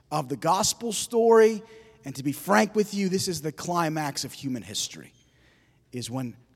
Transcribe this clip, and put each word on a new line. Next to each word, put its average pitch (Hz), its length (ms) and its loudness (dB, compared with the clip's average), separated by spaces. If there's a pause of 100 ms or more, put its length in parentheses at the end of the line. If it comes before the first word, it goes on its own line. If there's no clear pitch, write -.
(100)
of 147 180 -4
the 139 60 -4
gospel 190 580 0
story, 226 680 6 (420)
and 135 120 -12
to 135 80 -8
be 143 80 -2
frank 202 420 2
with 208 200 0
you, 196 140 0
this 185 200 -2
is 160 140 -6
the 151 100 -6
climax 156 720 -4
of 131 80 -12
human 127 280 -6
history, - 520 -10 (800)
is 117 180 -10
when 123 260 -8 (200)